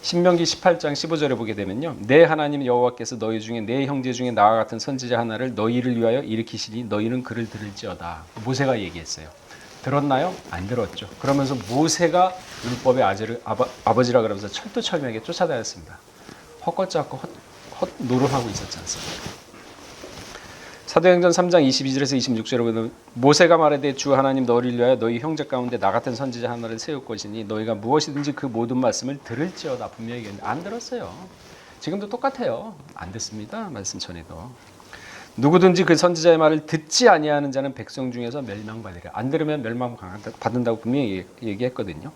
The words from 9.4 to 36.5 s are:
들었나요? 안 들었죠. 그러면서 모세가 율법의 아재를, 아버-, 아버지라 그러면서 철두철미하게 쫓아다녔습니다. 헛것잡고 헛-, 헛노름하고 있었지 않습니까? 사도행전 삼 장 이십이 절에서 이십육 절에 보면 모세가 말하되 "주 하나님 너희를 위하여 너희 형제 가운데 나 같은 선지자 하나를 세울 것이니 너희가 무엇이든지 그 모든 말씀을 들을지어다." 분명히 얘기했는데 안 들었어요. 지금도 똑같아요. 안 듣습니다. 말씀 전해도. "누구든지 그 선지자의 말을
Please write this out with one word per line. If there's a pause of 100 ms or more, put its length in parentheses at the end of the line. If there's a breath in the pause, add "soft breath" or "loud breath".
들었나요? (180)
안
들었죠. (120)
그러면서 (140)
모세가 (300)
율법의
아재를,
아버-, (180)
아버지라
그러면서
철두철미하게
쫓아다녔습니다. (680 loud breath)
헛것잡고
헛-, (520)
헛노름하고
있었지
않습니까? (1500 loud breath)
사도행전
삼
장
이십이
절에서
이십육
절에
보면 (220)
모세가
말하되
"주
하나님
너희를
위하여
너희
형제
가운데
나
같은
선지자
하나를
세울
것이니
너희가
무엇이든지
그
모든
말씀을
들을지어다."
분명히
얘기했는데
안
들었어요. (680 loud breath)
지금도
똑같아요. (200)
안
듣습니다.
말씀
전해도. (880 loud breath)
"누구든지
그
선지자의
말을